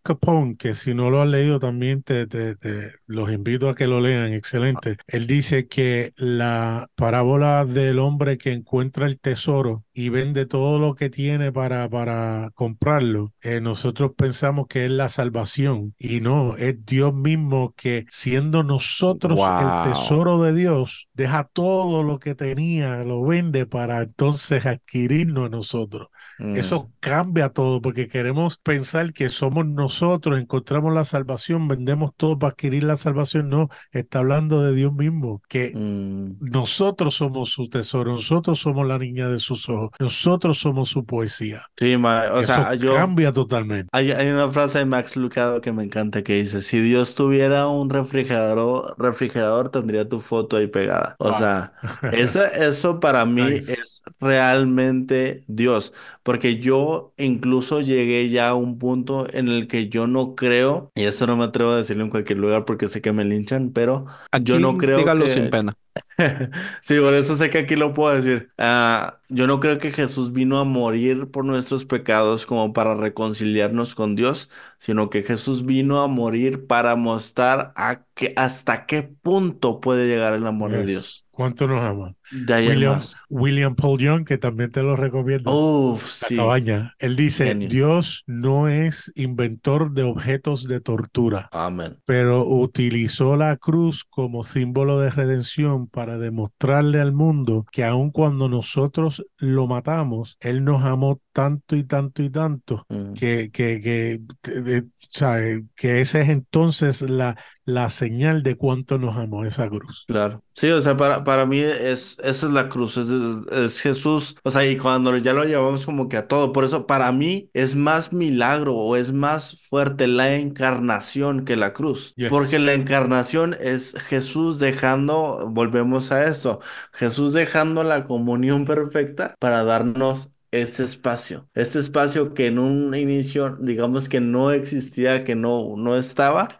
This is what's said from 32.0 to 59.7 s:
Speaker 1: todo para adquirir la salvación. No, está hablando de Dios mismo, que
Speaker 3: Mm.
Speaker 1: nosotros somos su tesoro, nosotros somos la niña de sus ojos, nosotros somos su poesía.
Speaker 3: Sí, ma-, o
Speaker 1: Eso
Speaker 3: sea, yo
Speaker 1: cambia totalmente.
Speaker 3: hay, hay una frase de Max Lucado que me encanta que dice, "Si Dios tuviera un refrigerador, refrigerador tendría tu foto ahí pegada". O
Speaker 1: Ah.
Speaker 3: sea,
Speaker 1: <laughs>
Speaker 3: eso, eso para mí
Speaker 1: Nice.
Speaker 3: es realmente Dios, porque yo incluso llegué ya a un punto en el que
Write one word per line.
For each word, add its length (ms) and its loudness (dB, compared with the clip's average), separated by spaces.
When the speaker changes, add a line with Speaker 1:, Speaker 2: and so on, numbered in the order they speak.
Speaker 1:
todo 220 0
para 140 0
adquirir 320 -2
la 120 2
salvación. 540 -2
No, 180 2
está 280 -4
hablando 420 2
de 120 2
Dios 200 2
mismo, 540 -2
que 300 -4
Speaker 3:
Mm. 600 -6
Speaker 1:
nosotros 760 0
somos 360 -4
su 180 -6
tesoro, 440 -4
nosotros 460 0
somos 260 0
la 120 -2
niña 300 -6
de 120 -2
sus 300 -8
ojos, 200 -4
nosotros 580 2
somos 320 -2
su 160 -4
poesía. 600 -6
Speaker 3:
Sí, 200 4
ma-, 340 2
o 100 2
Speaker 1:
Eso 0 -
Speaker 3:
sea, 320 2
yo 440 2
Speaker 1:
cambia 140 4
totalmente. 600 -2
Speaker 3:
hay, 200 2
hay 160 2
una 220 2
frase 300 2
de 60 2
Max 300 -2
Lucado 440 0
que 120 -6
me 120 -4
encanta 400 -4
que 100 0
dice, 280 0
"Si 180 0
Dios 340 2
tuviera 540 4
un 220 -2
refrigerador, 1080 0
refrigerador 720 0
tendría 380 -2
tu 120 -4
foto 380 -2
ahí 100 2
pegada". 500 0
O 140 0
Speaker 1:
Ah. 20 0
Speaker 3:
sea, 480 0
Speaker 1:
<laughs> 280 -6
Speaker 3:
eso, 360 2
eso 540 0
para 260 4
mí 240 2
Speaker 1:
Nice. 160 -2
Speaker 3:
es 360 -8
realmente 1300 2
Dios, 440 0
porque 380 0
yo 580 0
incluso 640 0
llegué 480 0
ya 200 2
a 40 2
un 240 -2
punto 540 -2
en 160 -2
el 200 -2
que 200 -2